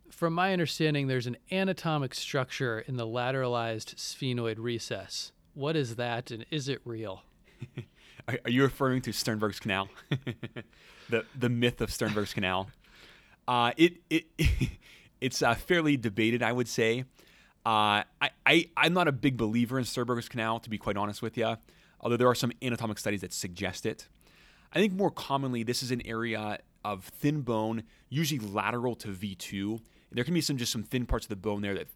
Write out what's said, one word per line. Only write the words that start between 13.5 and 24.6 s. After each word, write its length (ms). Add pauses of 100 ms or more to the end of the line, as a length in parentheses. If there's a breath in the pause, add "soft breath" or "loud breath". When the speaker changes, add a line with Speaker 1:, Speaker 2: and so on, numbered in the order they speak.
Speaker 2:
it, 220 (120)
it, 140 (140)
<laughs> 800
it's, 200
uh, 140
fairly 420
debated, 460
I 80
would 160
say. 380 (600 loud breath)
Uh, 380 (180)
I, 100 (140)
I, 320
I'm 160
not 140
a 60
big 240
believer 420
in 60
Sternberg's 440
canal, 300
to 100
be 100
quite 180
honest 260
with 140
ya, 200 (440 soft breath)
although 160
there 100
are 80
some 160 (100)
anatomic 380
studies 220
that 120
suggest 540
it. 220 (640 loud breath)